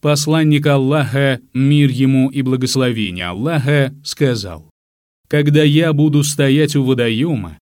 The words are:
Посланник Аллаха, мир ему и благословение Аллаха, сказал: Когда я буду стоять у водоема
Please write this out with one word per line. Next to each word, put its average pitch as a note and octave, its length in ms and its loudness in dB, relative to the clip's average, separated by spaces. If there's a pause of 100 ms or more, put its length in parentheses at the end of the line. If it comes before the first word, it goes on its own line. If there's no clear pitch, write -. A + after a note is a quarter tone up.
Посланник D3 640 0
Аллаха, C#3 720 0 (140)
мир C#3 360 2
ему C3 400 2
и C#3 120 -6
благословение B2 840 -2
Аллаха, C#3 760 -2
сказал: G2+ 680 -4 (600)
Когда D3 340 2
я D#3 300 2
буду D3 300 2
стоять D3 520 0
у C#3 80 2
водоема A#2+ 760 -2 (100)